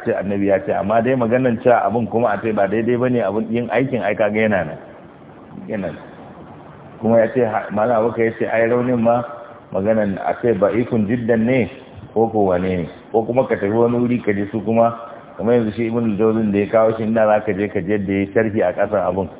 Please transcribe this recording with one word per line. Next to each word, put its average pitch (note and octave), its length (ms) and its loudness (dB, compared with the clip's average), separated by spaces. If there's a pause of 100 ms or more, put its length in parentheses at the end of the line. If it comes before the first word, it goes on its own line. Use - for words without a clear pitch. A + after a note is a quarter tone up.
ce A#2+ 100 -2
annabi G2+ 340 -2
ya G2 120 4
ce, G2 140 -4
amma G2 280 2
dai B2+ 140 2
maganan A#2+ 460 2
cewa A#2+ 240 4
abin A2+ 220 0
kuma A2+ 240 0
a G2+ 100 -2
ce A2+ 100 -2
ba G2+ 160 2
daidai A2+ 300 0
ba B2+ 120 0
ne A#2+ 120 2
abin G#2 280 -2
yin A#2 200 -2
aikin B2+ 320 0
ai G2+ 140 -2
kaga G#2 260 0
yana G2+ 240 2
nan. D2+ 120 -10 (880)
Yana G2 200 -6
nan. D2+ 100 -10 (1040)
Kuma A2+ 200 2
ya A2+ 100 4
ce, A#2+ 160 2
ha-, G#2+ 260 -4
Malam A2 260 0
Abubakar A2+ 280 0
ya A2+ 140 0
ce A2 80 -2
ai A2+ 200 2
raunin B2 320 0
ma A#2 220 2 (500)
maganan G2+ 460 0
a E2 240 -4
ce A#2 120 2
ba F#2+ 180 2
ikun A#2 360 0
jiddan A2+ 380 0
ne A#2+ 240 2 (440)
ko A2 140 2
ko G#2+ 220 2
wane F#2 280 0
ne, D#2+ 120 -4 (220)
ko A2+ 120 4
kuma B2 240 2
ka A2+ 80 2
tafi G2 160 -2
wani A#2 260 2
wuri A#2+ 220 0
ka G#2+ 140 0
ji G2+ 160 -2
su A2+ 120 -6
kuma, A#2 360 2 (400)
kamar G#2+ 180 2
yanzu A2 160 0
shi A2+ 160 -4
Ibn A2+ 300 -2
Jawzin A2 340 2
da G2+ 80 4
ya G2+ 80 0
kawo A2 300 2
shi, A2+ 60 -4
inda A2 220 2
za G#2+ 200 2
ka G#2 80 -2
je G2+ 160 -2
ka G2+ 100 -4
ji F2+ 120 -4
yadda G2 220 -2
ya G2 200 0
sharhi A2 280 0
a F2+ 120 2
ƙasar G2+ 320 0
abin, F#2 240 -2 (100)